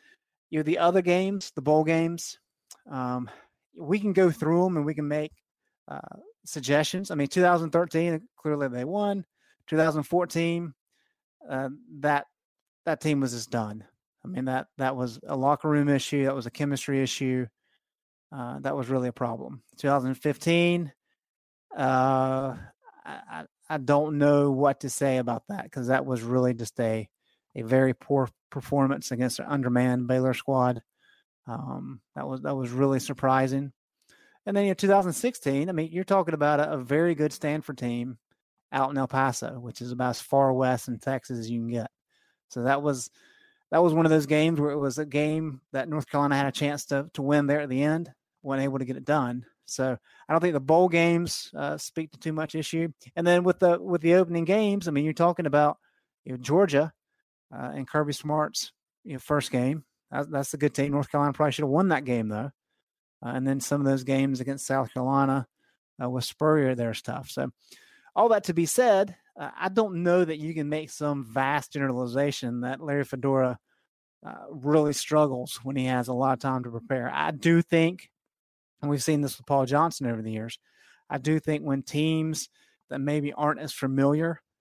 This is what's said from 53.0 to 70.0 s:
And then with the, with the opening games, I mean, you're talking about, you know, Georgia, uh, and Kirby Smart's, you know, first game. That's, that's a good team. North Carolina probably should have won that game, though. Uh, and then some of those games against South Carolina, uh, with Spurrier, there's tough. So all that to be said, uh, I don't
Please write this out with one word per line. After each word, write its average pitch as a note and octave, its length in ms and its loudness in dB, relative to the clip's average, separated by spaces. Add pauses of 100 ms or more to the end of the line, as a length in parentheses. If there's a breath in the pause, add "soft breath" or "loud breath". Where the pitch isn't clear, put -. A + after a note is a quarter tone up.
And E3+ 100 0
then F3 160 6
with F3+ 160 2
the, F3 220 4
with F3 200 -2
the E3+ 140 4
opening E3+ 300 4
games, G3+ 420 0
I D#3+ 60 -4
mean, C#3+ 120 0
you're D#3 80 0
talking E3+ 340 2
about, D3 320 4 (460)
you C3 80 -12
know, B2+ 60 -10
Georgia, D3+ 540 2 (600)
uh, C3 220 -10
and C3+ 140 -8
Kirby D3+ 240 -2
Smart's, D3+ 600 -4 (320)
you E3+ 100 -12
know, C3 40 -8
first D3 320 -2
game. C3 340 0 (260)
That's, C#3+ 180 -4
that's C#3+ 260 -4
a D3 40 -8
good D3 160 2
team. C#3+ 180 0
North C#3+ 180 0
Carolina C#3+ 220 2
probably D3 200 2
should D3 120 -4
have C#3 60 0
won F3+ 180 4
that D3 160 2
game, A#2 240 0
though. A2 220 -6 (760)
Uh, A#2 60 -8
and C3 160 -4
then C3+ 140 0
some C#3+ 200 -2
of C#3 60 2
those C3+ 180 0
games C3+ 360 0
against C#3 260 -8
South C3+ 260 0
Carolina, C3+ 540 2 (560)
uh, B2+ 80 -4
with B2+ 140 -4
Spurrier, D3+ 500 2
there's A#2 280 -4
tough. B2+ 280 -10
So C3 200 -6 (640 soft breath)
all A3+ 140 4
that G#3 160 2
to F3 100 -2
be E3 120 2
said, G3+ 500 4 (220)
uh, C#3+ 200 -10
I F#3 100 -2
don't F#3+ 340 0